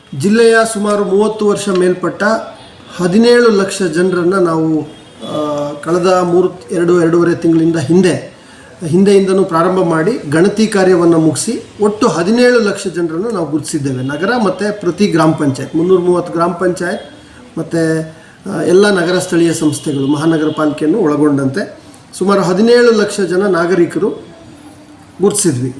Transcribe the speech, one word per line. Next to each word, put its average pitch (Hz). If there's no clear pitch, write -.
ಜಿಲ್ಲೆಯ 226
ಸುಮಾರು 208
ಮೂವತ್ತು 208
ವರ್ಷ 202
ಮೇಲ್ಪಟ್ಟ 180
ಹದಿನೇಳು 226
ಲಕ್ಷ 196
ಜನರನ್ನು 180
ನಾವು, 160
ಆ, 147
ಕಳೆದ 175
ಮೂರು, 180
ಎರಡು, 175
ಎರಡೂವರೆ 170
ತಿಂಗಳಿಂದ 165
ಹಿಂದೆ, 160
ಹಿಂದೆಯಿಂದನೂ 190
ಪ್ರಾರಂಭ 180
ಮಾಡಿ 165
ಗಣತಿ 196
ಕಾರ್ಯವನ್ನು 180
ಮುಗಿಸಿ 160
ಒಟ್ಟು 208
ಹದಿನೇಳು 226
ಲಕ್ಷ 202
ಜನರನ್ನು 170
ನಾವು 180
ಗುರುತಿಸಿದ್ದೇವೆ. 139
ನಗರ 147
ಮತ್ತು 202
ಪ್ರತಿ 175
ಗ್ರಾಮ 160
ಪಂಚಾಯತ್, 139
ಮುನ್ನೂರ 180
ಮೂವತ್ತು 175
ಗ್ರಾಮ 170
ಪಂಚಾಯತ್ 180
ಮತ್ತು, 160
ಆ, 165
ಎಲ್ಲ 185
ನಗರ 180
ಸ್ಥಳೀಯ 170
ಸಂಸ್ಥೆಗಳು, 143
ಮಹಾನಗರ 156
ಪಾಲಿಕೆಯನ್ನು 156
ಒಳಗೊಂಡಂತೆ 143
ಸುಮಾರು 196
ಹದಿನೇಳು 233
ಲಕ್ಷ 208
ಜನ 185
ನಾಗರಿಕರು 175
ಗುರುತಿಸಿದ್ವಿ, 139